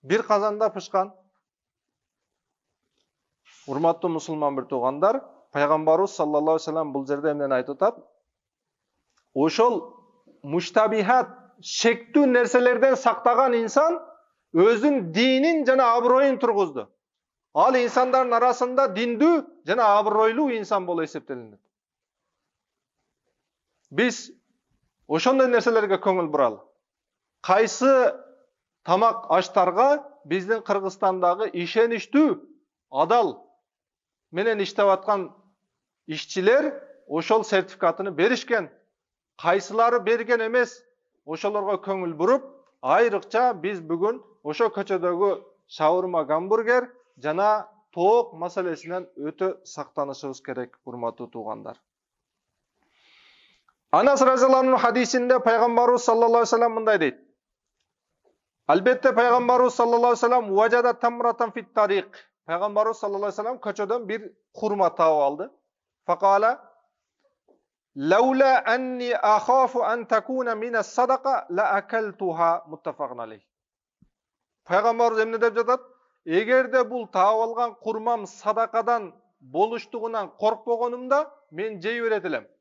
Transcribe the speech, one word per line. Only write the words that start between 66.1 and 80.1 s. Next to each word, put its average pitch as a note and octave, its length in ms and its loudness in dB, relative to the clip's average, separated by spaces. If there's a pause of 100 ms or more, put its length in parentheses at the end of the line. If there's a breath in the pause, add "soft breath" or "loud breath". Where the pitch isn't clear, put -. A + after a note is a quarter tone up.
«Лаула B3+ 680 2
анни B3 460 -4
ахафу B3 720 2
ан A3+ 240 -4
такуна A#3+ 480 -2
мина A3+ 300 -4
садака B3+ 640 -2
ла G3 260 0
акалтуха», F#3 920 -2
муттафакун C#3+ 520 -10
алейх. A2 220 -16 (1200)
Пайгамбарыбыз A3+ 580 2
эмне A3+ 140 -6
деп A3+ 160 0
жатат? A#3 260 0 (440)
«Эгерде A#3+ 600 2
бул A3+ 240 -8
таап G#3 340 2
алган A3+ 320 -4
курмам A3 520 -4
садакадан A3 880 -4 (260)
болуштугунан A3 880 -6